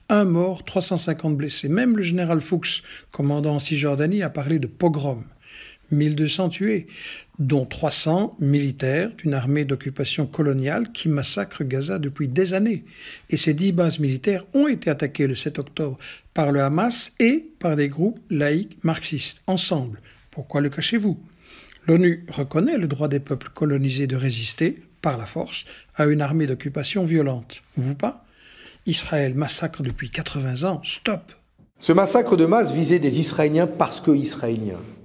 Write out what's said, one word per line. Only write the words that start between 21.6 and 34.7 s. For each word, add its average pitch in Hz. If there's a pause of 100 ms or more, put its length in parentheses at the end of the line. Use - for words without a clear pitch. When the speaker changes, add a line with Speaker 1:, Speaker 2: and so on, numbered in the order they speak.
Speaker 1:
l'onu 170
reconnaît 165
le 170
droit 139
des 143
peuples 135
colonisés 139
de 127
résister, 127 (200)
par 135
la 113
force, - (300)
à 151
une 151
armée 147
d'occupation 143
violente. 139 (140)
Vous 131
pas ? 214 (600)
Israël 147
massacre 151
depuis 123
quatre-vingts 131
ans. 180
Stop ! - (460)
Speaker 2:
Ce -
massacre 196
de 160
masse 185
visait 160
des 143
Israéliens 156
parce -
que 165
Israéliens, 113 (260)